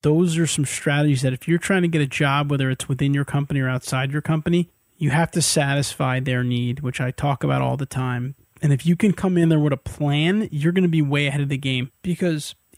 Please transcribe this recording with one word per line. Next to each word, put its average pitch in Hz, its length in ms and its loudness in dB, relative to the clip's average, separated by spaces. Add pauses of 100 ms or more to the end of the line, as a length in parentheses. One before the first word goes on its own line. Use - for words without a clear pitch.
Those 160 340 2
are 165 100 2
some 139 200 -2
strategies 147 560 0
that 131 100 2
if - 160 -8
you're 170 80 4
trying 185 260 0
to 170 60 2
get 160 140 0
a 139 40 0
job, 143 440 0
whether 135 180 0
it's - 180 -4
within 139 280 0
your 143 100 0
company 143 360 -2
or 131 100 0
outside 131 420 -2
your 151 80 -2
company, 170 480 0 (300)
you 147 100 0
have 160 220 2
to 175 100 -2
satisfy 139 800 0
their 127 240 -2
need, 123 360 -2
which 127 200 -6
I 127 120 -2
talk 143 300 -2
about 135 200 0
all 127 160 -2
the 139 80 -4
time. 127 480 -4 (280)
And 147 100 4
if 135 140 0
you 170 100 2
can 202 160 2
come 185 240 0
in 170 140 4
there 156 100 4
with 147 140 2
a - 20 -4
plan, 156 760 0
you're 156 220 0
gonna 185 160 2
be 160 140 2
way 143 240 2
ahead 143 160 0
of 139 80 -2
the 139 80 -2
game 127 320 -2 (120)
because 170 520 -2 (240)